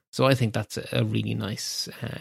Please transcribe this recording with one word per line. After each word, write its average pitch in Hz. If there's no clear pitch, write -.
So 127
I 135
think 120
that's -
a, -
a 123
really 110
nice, -
uh, -